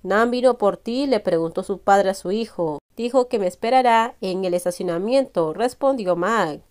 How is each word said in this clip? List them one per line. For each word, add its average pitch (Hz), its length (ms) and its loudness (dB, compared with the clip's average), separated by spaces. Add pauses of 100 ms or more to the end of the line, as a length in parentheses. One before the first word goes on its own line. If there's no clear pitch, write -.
"¿Nan 214 280 0
vino 247 260 2
por 196 220 0
ti?", 254 280 -4
le 247 140 2
preguntó 165 420 -2
su 185 180 -6
padre 196 280 4
a 190 60 -2
su 180 180 -6
hijo. 180 460 -4 (180)
"Dijo 247 320 0
que 233 100 -2
me 190 80 0
esperará 233 760 2
en 190 240 -2
el 175 80 0
estacionamiento", 180 960 -2
respondió 226 640 -2
Mac. 175 540 -2